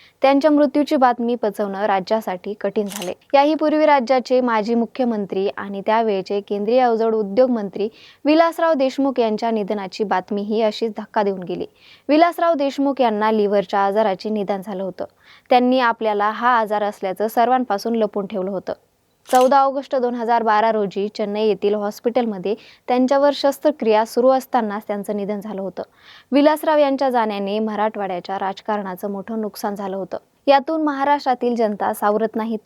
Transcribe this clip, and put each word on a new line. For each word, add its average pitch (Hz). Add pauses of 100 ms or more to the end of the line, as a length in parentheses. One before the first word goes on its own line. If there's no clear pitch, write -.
(220)
त्यांच्या 277
मृत्यूची 294
बातमी 240
पचवणं 202
राज्यासाठी 202
कठीण 202
झाले. 185 (220)
याही 285
पूर्वी 302
राज्याचे 262
माजी 233
मुख्यमंत्री 214
आणि 202
त्यावेळचे 208
केंद्रीय 208
अवजड 226
उद्योग 220
मंत्री 214 (360)
विलासराव 330
देशमुख 262
यांच्या 226
निधनाची 208
बातमी 196
ही 214
अशीच 214
धक्का 214
देऊन 190
गेली. 180 (420)
विलासराव 339
देशमुख 277
यांना 220
लिव्हरच्या 202
आजाराचे 196
निदान 202
झालं 196
होतं. 185 (460)
त्यांनी 247
आपल्याला 214
हा 233
आजार 208
असल्याचं 208
सर्वांपासून 240
लपवून 208
ठेवलं 190
होतं. 185 (560)
चौदा 262
ऑगस्ट 277
दोन 247
हजार 233
बारा 220
रोजी 202
चेन्नई 208
येथील 202
हॉस्पिटलमध्ये 214 (340)
त्यांच्यावर 277
शस्त्रक्रिया 269
सुरू 247
असतानाच 233
त्यांचं 202
निधन 202
झालं 190
होतं. 185 (500)
विलासराव 302
यांच्या 277
जाण्याने 208
मराठवाड्याच्या 202
राजकारणाचं 196
मोठं 202
नुकसान 208
झालं 196
होतं. 185 (280)
यातून 285
महाराष्ट्रातील 277
जनता 214
सावरत 214
नाही. 220